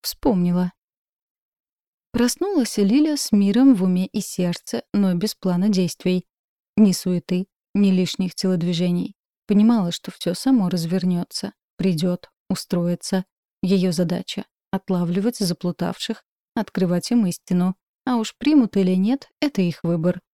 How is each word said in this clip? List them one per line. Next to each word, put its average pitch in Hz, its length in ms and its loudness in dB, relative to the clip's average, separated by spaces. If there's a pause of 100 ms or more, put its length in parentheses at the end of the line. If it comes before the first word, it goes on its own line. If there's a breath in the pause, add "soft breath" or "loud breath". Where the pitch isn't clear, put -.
Вспомнила. 180 680 -2 (1400)
Проснулась 247 640 -2
Лиля 285 400 2
с - 140 -4
миром 214 420 4
в 185 100 0
уме 185 220 0
и - 160 -6
сердце, - 640 -6 (100)
но 196 220 2
без 190 180 -4
плана 185 360 0
действий. 185 580 -2 (500)
Ни 208 140 6
суеты, 180 560 -2 (260)
ни 202 160 4
лишних 185 460 0
телодвижений. 175 800 -2 (320)
Понимала, 208 440 4
что - 200 -10
все - 240 -6
само 240 340 2
развернется, 175 840 -2 (240)
придет, 180 520 -2 (180)
устроится. 175 760 -2 (400)
Ее 185 280 2
задача — 175 520 -4 (260)
отлавливать 190 680 -2
заплутавших, 175 880 -4 (280)
открывать 180 580 -2
им 233 140 2
истину. 180 520 -2 (280)
А 254 120 0
уж 220 200 -6
примут 285 380 2
или 185 200 2
нет — 220 340 0 (100)
это 285 220 -2
их 175 220 -2
выбор. 170 360 0 (140)